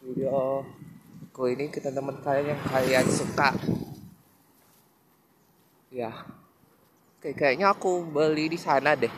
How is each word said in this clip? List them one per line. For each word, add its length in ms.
video 640
aku 240
ini 160
ke 80
teman-teman 480
kalian 320
yang 40
kalian 320
suka. 480
Ya. 160
Oke, 200
kayaknya 360
aku 280
beli 480
di 80
sana 400
deh. 200